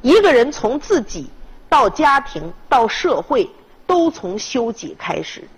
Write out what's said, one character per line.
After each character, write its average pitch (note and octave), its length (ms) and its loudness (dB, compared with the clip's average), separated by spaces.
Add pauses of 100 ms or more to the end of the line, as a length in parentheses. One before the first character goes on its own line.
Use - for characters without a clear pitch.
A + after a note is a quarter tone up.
一 E4 180 6
个 G4 120 4
人 B3+ 200 4
从 B3 260 -2
自 E4+ 240 0
己 E3+ 240 -12 (420)
到 C4 200 4
家 C#4 320 2
庭 E3 320 -12 (160)
到 A#3+ 180 4
社 B3 360 -2
会， G#3+ 260 0 (380)
都 E4+ 240 2
从 F#3+ 280 -10
修 A#3 320 -4
己 E3 280 -12
开 E3 240 -8
始。 - 200 -14 (160)